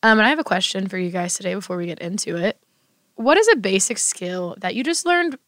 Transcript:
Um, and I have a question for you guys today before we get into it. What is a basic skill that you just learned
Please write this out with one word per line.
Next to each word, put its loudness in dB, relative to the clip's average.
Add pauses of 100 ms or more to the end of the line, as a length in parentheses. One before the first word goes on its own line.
Um, 6
and 6
I 6
have 0
a -2
question -2
for -8
you -2
guys -4
today -4
before -8
we -6
get -8
into -6
it. -2 (600)
What 4
is 6
a 8
basic 0
skill -4
that -4
you -4
just -2
learned 0 (120)